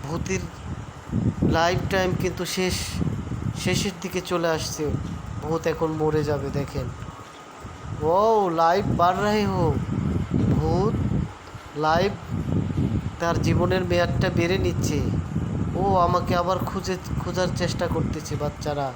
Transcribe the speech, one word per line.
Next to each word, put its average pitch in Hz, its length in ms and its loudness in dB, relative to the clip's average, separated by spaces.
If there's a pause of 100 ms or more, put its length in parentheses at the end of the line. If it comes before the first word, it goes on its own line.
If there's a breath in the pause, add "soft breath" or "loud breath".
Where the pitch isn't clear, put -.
ভূতের 180 300 -2 (1120)
লাইফ 170 280 4 (120)
টাইম 185 300 2
কিন্তু 180 240 -2
শেষ, 185 300 0 (880)
শেষের 185 260 2 (120)
দিকে 185 180 -4
চলে 170 280 0
আসছে। 156 420 0 (520)
ভূত 160 240 -2
এখন 165 200 0
মরে 156 380 2
যাবে, 139 260 0
দেখেন। 135 340 -4 (1160)
ও, 202 520 4
লাইফ 170 340 4
বাড় 180 340 4
রাহে 208 240 2
হো। 175 280 2 (580)
ভূত 175 600 2 (840)
লাইফ 170 340 4 (1080)
তার 170 220 2
জীবনের 175 420 2
মেয়াদটা 175 520 2
বেড়ে 170 220 2
নিচ্ছে। 170 420 0 (760)
ও 190 220 2
আমাকে 175 400 4
আবার 175 220 2
খুঁজে, 190 380 -2 (240)
খোঁজার 180 360 0
চেষ্টা 175 300 0
করতেছে, 156 500 -2
বাচ্চারা। 143 600 -2